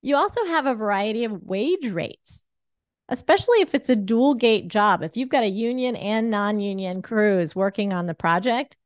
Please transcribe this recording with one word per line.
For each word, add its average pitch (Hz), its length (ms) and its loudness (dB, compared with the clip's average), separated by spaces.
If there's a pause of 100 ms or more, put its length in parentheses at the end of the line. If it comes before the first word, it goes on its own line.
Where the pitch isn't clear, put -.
You 277 140 0
also 392 300 0
have 330 200 0
a 262 100 0
variety 214 500 -2
of 214 180 -6
wage 262 440 -2
rates, - 560 -8 (680)
especially 392 520 2
if 311 140 0
it's - 140 -2
a 254 60 6
dual 226 380 2
gate 226 340 2
job. 202 360 2
If 160 120 -8
you've 262 140 -6
got 262 140 2
a 214 40 2
union 233 480 -2
and 220 340 -2
non-union 202 720 -2
crews 202 540 0
working 196 380 -2
on 175 140 -2
the 165 60 -4
project 202 720 0